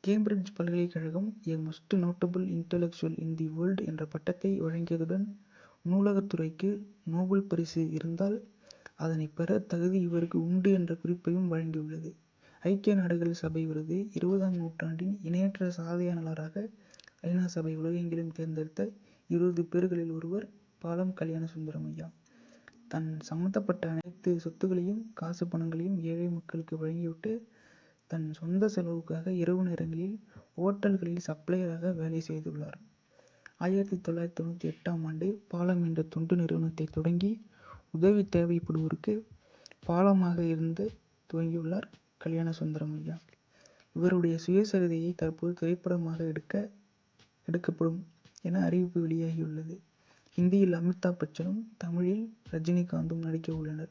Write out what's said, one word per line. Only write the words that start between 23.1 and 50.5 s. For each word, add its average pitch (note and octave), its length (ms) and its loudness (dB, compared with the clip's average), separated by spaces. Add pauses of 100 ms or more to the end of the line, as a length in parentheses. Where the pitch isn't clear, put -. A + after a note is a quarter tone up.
சம்பந்தப்பட்ட F3+ 680 -2
அனைத்து E3+ 520 -2
சொத்துக்களையும் F#3 720 -2
காசு E3+ 320 -6
பணங்களையும் E3 540 -2
ஏழை E3 280 -2
மக்களுக்கு E3 500 -6
வழங்கிவிட்டு E3+ 680 -4 (600)
தன் D#3+ 260 -4
சொந்த F3+ 360 2
செலவுக்காக E3+ 600 -2
இரவு F3+ 360 2
நேரங்களில் E3+ 560 -2 (360)
ஓட்டல்களில் F#3 680 0
சப்ளையராக E3+ 680 -2
வேலை D#3+ 340 -2
செய்துள்ளார். D#3 500 -8 (800)
ஆயிரத்தி F#3 560 0
தொள்ளாயிரத்தி E3+ 200 -2 (100)
தொண்ணூத்தி E3 320 -4
எட்டாம் E3+ 300 -4
ஆண்டு E3+ 440 -2
பாலம் F3 360 2
என்ற E3 180 0
தொண்டு E3 340 2
நிறுவனத்தை E3 500 2
தொடங்கி F3 600 0 (440)
உதவி G3 460 6
தேவைப்படுவோருக்கு E3+ 840 2 (640)
பாலமாக F3 580 6
இருந்து E3 460 0 (420)
துவங்கியுள்ளார் E3 580 -2 (260)
கல்யாண E3 360 -2
சுந்தரம் D#3 420 -4
ஐயா. D#3+ 240 -6 (760)
இவருடைய E3+ 520 4
சுயசரிதையை F3 680 4
தற்போது D#3+ 400 -2
திரைப்படமாக E3+ 720 0
எடுக்க, E3 460 -2 (760)
எடுக்கப்படும் E3+ 600 0 (360)
என F3+ 180 2
அறிவிப்பு F3 480 2
வெளியாகியுள்ளது. D#3+ 680 -2 (580)
ஹிந்தியில் F3+ 360 6